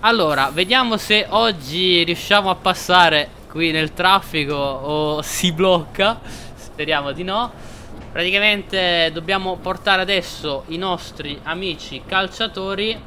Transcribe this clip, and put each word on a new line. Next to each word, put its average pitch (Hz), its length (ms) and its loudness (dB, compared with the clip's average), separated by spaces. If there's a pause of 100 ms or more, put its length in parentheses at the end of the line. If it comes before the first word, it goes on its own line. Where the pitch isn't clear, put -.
Allora, 151 460 4
vediamo 220 460 2
se 214 320 2
oggi 180 760 2
riusciamo 190 460 2
a 180 60 2
passare 175 720 4 (180)
qui 165 220 0
nel 156 240 0
traffico 170 600 2
o 147 680 -2
si - 280 0
blocca. 185 720 2 (360)
Speriamo 147 560 -4
di 165 120 -6
no. 220 260 -2 (640)
Praticamente 185 1000 2
dobbiamo 185 420 -2
portare 185 460 0
adesso 170 640 -4
i 160 100 -8
nostri 165 680 -6
amici 160 600 -6
calciatori 196 1040 -4